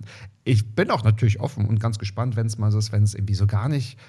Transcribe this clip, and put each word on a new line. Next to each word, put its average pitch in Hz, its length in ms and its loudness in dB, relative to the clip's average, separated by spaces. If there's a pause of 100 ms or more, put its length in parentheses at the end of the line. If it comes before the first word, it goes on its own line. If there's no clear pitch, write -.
(440)
Ich - 320 2
bin 208 160 0
auch 131 100 0
natürlich 107 380 2
offen 107 260 -4
und 107 140 0
ganz 113 180 -2
gespannt, 110 380 -4
wenn's 113 200 -2
mal 107 140 0
so 107 80 2
ist, 107 140 -2
wenn's 104 220 2
irgendwie 101 200 -2
so 98 140 2
gar 107 200 0
nicht 143 300 -4 (100)